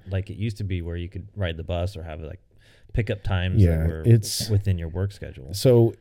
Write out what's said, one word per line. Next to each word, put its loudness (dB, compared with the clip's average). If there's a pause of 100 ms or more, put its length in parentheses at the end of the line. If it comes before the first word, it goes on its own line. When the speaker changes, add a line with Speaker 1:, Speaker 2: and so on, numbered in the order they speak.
(100)
Speaker 1:
like -4
it -10
used -4
to -6
be, -4
where -6
you -6
could -12
ride -4
the -10
bus -2
or -12
have, -12
like, -12 (520)
pickup -2
times 2
that 6 (100)
Speaker 2:
Yeah, 0
Speaker 1:
were -2
Speaker 2:
it's 4
Speaker 1:
within 0
your -6
work -4
schedule. -14
Speaker 2:
So 6